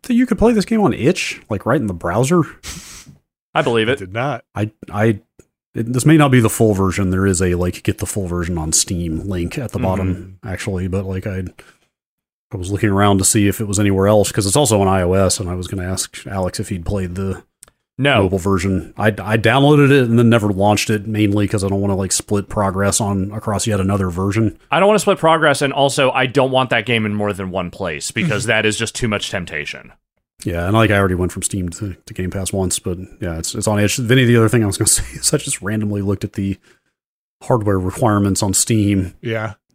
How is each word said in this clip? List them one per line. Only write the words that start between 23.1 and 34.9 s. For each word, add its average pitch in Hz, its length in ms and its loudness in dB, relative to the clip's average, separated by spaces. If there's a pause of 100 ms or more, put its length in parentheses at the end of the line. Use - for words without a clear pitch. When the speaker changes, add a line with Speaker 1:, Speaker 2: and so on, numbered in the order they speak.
Speaker 1:
across 107 360 -4
yet 104 140 0
another 95 280 0
version. 101 480 -2 (120)
Speaker 2:
I 147 100 2
don't 190 80 4
wanna 208 120 4
split 196 200 0
progress, 156 420 2
and 135 120 0
also, 139 380 2
I 131 140 0
don't 131 260 2
want 127 200 2
that 113 140 0
game 113 200 0
in 104 80 -2
more 104 200 -2
than 92 180 -6
one 90 200 -4
place, 80 400 -8
because 104 320 -2
Speaker 3:
Mm-hmm. - 60 -4
Speaker 2:
that 110 160 2
is 107 120 0
just 113 180 -6
too 123 140 -4
much 101 200 -4
temptation. 76 640 -10 (520)
Speaker 1:
Yeah, 85 220 -4
and, 95 80 0
like, 110 160 4
I 101 80 4
already 98 160 2
went 87 180 0
from 92 120 -8
Steam 90 260 -4
to, 95 240 -8 (100)
to - 120 -18
Game 92 160 -6
Pass 95 200 -6
once, 95 280 -2
but, 90 180 -6 (240)
yeah, 85 160 -6
it's, - 160 -8
it's 104 140 -6
on 104 120 2
itch. 104 180 0
Vinny, 127 280 4
the 120 120 6
other 113 120 6
thing 117 140 2
I - 40 2
was 98 100 -2
gonna 104 100 0
<laughs> - 20 2
say - 140 0 (140)